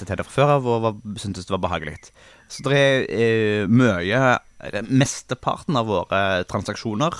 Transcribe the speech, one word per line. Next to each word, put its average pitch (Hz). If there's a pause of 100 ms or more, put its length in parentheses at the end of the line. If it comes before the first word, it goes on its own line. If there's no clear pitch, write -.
til 95
det -
fra -
før 147
av, 131
og 117
var, 113 (220)
syntes 92
det -
var 90
behagelig. 78 (520)
Så -
det 135
er, 139 (580)
eh, 95
mye, 117 (220)
eller 101
mesteparten -
av 113
våre 95
transaksjoner 107